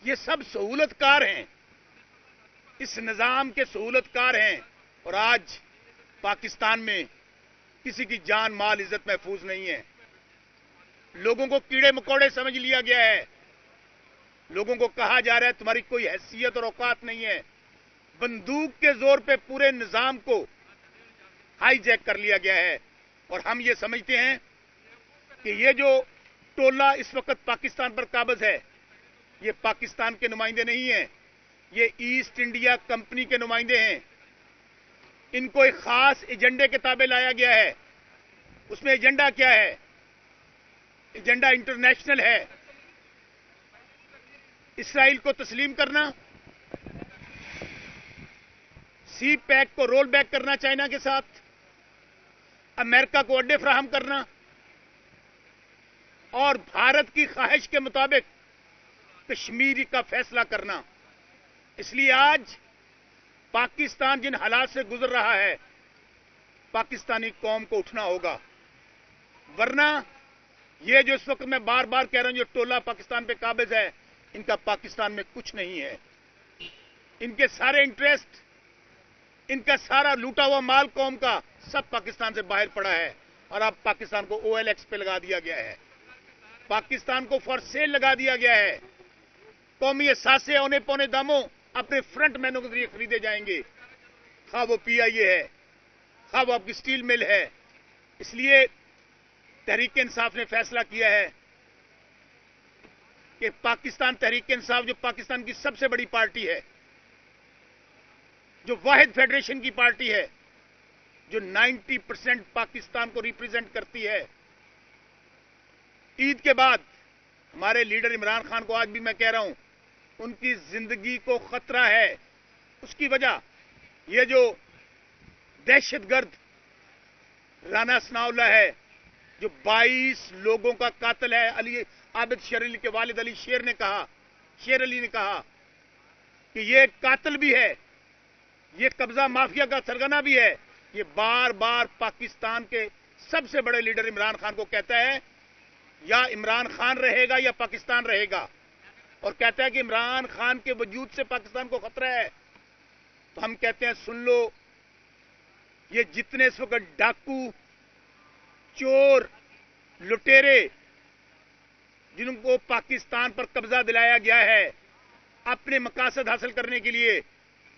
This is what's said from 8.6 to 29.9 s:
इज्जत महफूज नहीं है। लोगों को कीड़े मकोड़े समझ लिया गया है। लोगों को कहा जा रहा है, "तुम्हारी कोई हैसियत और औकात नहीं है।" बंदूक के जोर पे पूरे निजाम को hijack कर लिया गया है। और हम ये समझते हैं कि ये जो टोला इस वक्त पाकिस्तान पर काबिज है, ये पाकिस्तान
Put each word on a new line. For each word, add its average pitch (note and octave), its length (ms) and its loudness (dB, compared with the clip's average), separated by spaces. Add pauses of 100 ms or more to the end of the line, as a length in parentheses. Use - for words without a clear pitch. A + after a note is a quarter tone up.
इज्जत G3 260 -8
महफूज F#3 380 -6
नहीं F#3+ 220 -10
है। C#3 180 -8 (1300)
लोगों A3+ 320 0
को C#4 120 0
कीड़े C4+ 320 4
मकोड़े C4+ 380 2
समझ C4 240 -6
लिया B3+ 280 -2
गया A#3+ 220 2
है। G#3 380 2 (1080)
लोगों G#3 240 -4
को A#3 120 0
कहा A#3+ 340 2
जा A#3 160 2
रहा A#3+ 100 2
है, B3 60 0
"तुम्हारी A3+ 280 -2
कोई A#3+ 240 -4
हैसियत A3+ 520 -6
और A#3 80 -4
औकात A#3+ 380 -4
नहीं A3+ 200 -10
है।" G3 160 -4 (840)
बंदूक A#3+ 500 -4
के D4 220 2
जोर C4+ 260 4
पे C4+ 160 0
पूरे C4+ 360 0
निजाम A#3+ 460 -2
को G#3+ 320 -2 (1120)
hijack A#3 420 2
कर G3+ 140 -2
लिया G#3 200 2
गया F#3+ 180 0
है। E3+ 240 0 (520)
और F3+ 100 -8
हम A#3 200 -4
ये A#3+ 140 0
समझते A#3 420 -4
हैं B3+ 240 0 (1000)
कि G#3+ 80 -4 (140)
ये C4+ 80 6
जो C4+ 280 2 (560)
टोला C4+ 360 4
इस C4+ 220 -10
वक्त C4 160 -4
पाकिस्तान B3 640 -6
पर A#3+ 120 -6
काबिज A#3+ 380 -2
है, F#3+ 200 0 (800)
ये G#3+ 80 -4
पाकिस्तान A3+ 640 -4